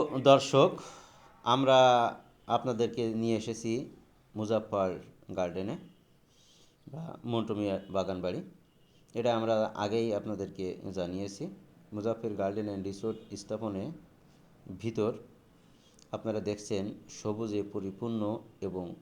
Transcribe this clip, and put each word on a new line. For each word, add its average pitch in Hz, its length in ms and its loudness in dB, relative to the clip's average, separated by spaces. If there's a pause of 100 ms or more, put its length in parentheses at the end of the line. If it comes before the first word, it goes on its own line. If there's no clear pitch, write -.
(220)
দর্শক, 139 480 8 (720)
আমরা 131 360 6 (680)
আপনাদেরকে 117 640 0
নিয়ে 113 280 0
এসেছি 113 540 -4 (460)
মুজাফফর 104 540 0 (460)
গার্ডেনে 92 400 -4 (1160)
বা 165 320 -12
মন্টু 113 300 0
মিয়ার 101 260 0 (100)
বাগানবাড়ি। 92 500 -2 (760)
এটা 117 220 0
আমরা 110 380 0
আগেই 107 400 0
আপনাদেরকে 98 600 -6 (160)
জানিয়েছি। 95 580 -6 (420)
মুজাফফর 110 360 -4
গার্ডেন 101 380 -2
অ্যান্ড 98 200 -6
রিসোর্ট 107 480 -6
স্থাপনে 107 580 -6 (880)
ভিতর 113 340 -2 (1000)
আপনারা 107 280 -4
দেখছেন 104 540 -4 (140)
সবুজে 107 540 -4 (100)
পরিপূর্ণ 104 640 -4 (220)
এবং 90 420 -6